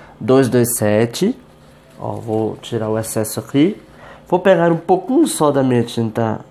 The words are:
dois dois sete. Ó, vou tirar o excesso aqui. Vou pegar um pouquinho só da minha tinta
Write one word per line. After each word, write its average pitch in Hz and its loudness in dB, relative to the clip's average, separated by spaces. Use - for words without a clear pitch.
dois 131 4
dois 120 2
sete. 117 0
Ó, 110 -10
vou 110 -4
tirar 110 -6
o 110 -2
excesso 110 -4
aqui. 151 0
Vou 180 0
pegar 170 4
um 170 0
pouquinho 220 0
só 147 0
da 135 2
minha 123 2
tinta 113 -4